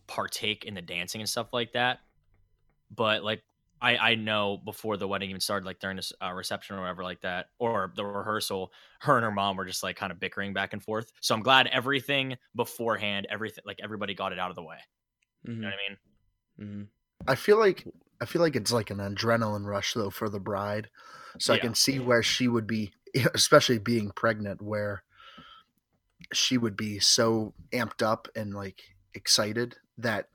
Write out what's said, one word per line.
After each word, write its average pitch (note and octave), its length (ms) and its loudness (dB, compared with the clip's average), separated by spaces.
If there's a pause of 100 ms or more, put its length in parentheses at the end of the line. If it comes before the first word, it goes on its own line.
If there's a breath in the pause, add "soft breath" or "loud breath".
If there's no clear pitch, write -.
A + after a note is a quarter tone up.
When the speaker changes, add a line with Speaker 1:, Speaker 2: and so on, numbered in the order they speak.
Speaker 1:
partake G#2+ 560 -4
in G#2+ 100 -10
the F2+ 80 -8
dancing F2 380 -8
and G#2+ 100 -6
stuff A2+ 220 -4
like A#2+ 200 -4
that. B2 280 0 (920)
But, G#2+ 300 2
like, G#2+ 200 -4 (360)
I, A#2+ 160 2 (160)
I - 20 4
know G#2+ 500 0
before G#2+ 320 -4
the G2 120 -4
wedding G2 220 -2
even F#2+ 100 -8
started, G2 260 -2
like, F#2+ 140 -10
during F#2+ 160 -4
this, F#2 160 -8 (100)
uh, F#2 100 -4
reception F#2+ 440 -8
or F#2+ 60 -6
whatever F2+ 220 -6
like F2+ 180 -8
that, F2+ 240 -4 (120)
or G#2+ 380 0
the G#2 80 -4
rehearsal, G2+ 680 -4 (280 soft breath)
her C#3+ 160 6
and A#2 80 2
her A2 80 0
mom G2 240 2
were F#2+ 100 -4
just, F2+ 160 -6
like, F#2 160 -4
kinda F#2+ 160 -6
bickering G2 400 -6
back G2 180 -2
and G2+ 100 -8
forth. G#2+ 380 -6
So - 140 2
I'm A2 80 0
glad B2+ 260 8
everything C3 680 0 (200)
beforehand, G#2+ 720 -2
everything, G#2+ 360 -8
like, G2+ 160 -12
everybody G#2 320 -6
got F#2+ 180 -4
it F2+ 60 -8
out F2+ 120 -4
of F2 60 -12
the F2 60 -10
way. D#2+ 160 -16 (800)
You A2+ 60 -8
know G#2 60 -6
what G2 60 -6
I - 40 -8
Speaker 2:
Mm-hmm. G2+ 140 -6
Speaker 1:
mean? G2 60 -18 (640)
Speaker 2:
Mm-hmm. G#2 220 -10 (440)
Speaker 3:
I C3 80 4
feel G#3 240 6
like, G#3 280 4 (340)
I A#2+ 60 -4
feel E3+ 160 0
like D#3 140 4
it's, G#2+ 160 0
like, A#2 180 0
an G2 80 -6
adrenaline G#2 680 0
rush, G2+ 280 -2
though, G#2 160 0
for A2 180 -4
the G2+ 120 -6
bride. G#2 500 -2 (480 loud breath)
So - 160 2
I - 20 8
Speaker 1:
Yeah. A2 60 2
Speaker 3:
can A#2+ 120 -2
see C3+ 240 2
where A#2+ 240 4
she - 260 2
would A2+ 180 2
be, A2 260 -2 (220)
<laughs> - 200 2
especially C3+ 440 8
being G#2+ 320 0
pregnant, G#2+ 520 -2
where G#2 420 -4 (1300 loud breath)
she - 260 2
would A2 180 0
be G#2 240 -4
so A2+ 540 4 (180)
amped A#2 300 -2
up A2 340 2
and, G#2 180 -6
like, G2 280 -10 (320)
excited A#2 640 0 (220)
that A2+ 360 -2